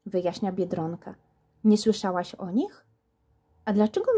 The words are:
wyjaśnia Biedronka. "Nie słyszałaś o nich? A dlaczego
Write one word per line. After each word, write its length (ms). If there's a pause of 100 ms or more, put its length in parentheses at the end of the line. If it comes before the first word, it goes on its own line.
wyjaśnia 460
Biedronka. 640 (480)
"Nie 140
słyszałaś 580
o 160
nich? 340 (800)
A 80
dlaczego 440